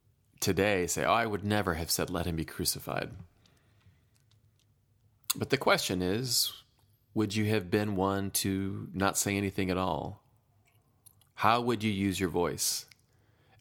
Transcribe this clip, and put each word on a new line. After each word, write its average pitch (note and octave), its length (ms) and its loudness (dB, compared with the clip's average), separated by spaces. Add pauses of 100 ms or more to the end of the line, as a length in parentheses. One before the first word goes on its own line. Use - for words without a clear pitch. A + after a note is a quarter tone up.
(380)
today F#2+ 480 2
say, D2+ 180 -2
"Oh, D#2 80 4
I A2+ 140 2
would G2+ 180 -4
never G2+ 300 2
have E2 160 -4
said, E2 200 0
'Let F2+ 160 -2
him E2+ 100 -2
be D#2 80 -2
crucified.'" - 680 -4 (2250)
But - 160 -6
the C#3 80 2
question G2 420 2
is, A2+ 520 0 (600)
would G#2+ 220 0
you G#2+ 120 2
have G#2 240 2
been G#2 260 2
one G2 340 2 (120)
to G2 500 -2
not F#2 260 2
say G2+ 180 0
anything G2 340 0
at F2+ 60 0
all? F#2 460 -2 (1120)
How A#2 260 2
would A#2+ 220 0
you A2 80 2
use G2 300 0
your F2+ 100 2
voice? - 560 -2 (760)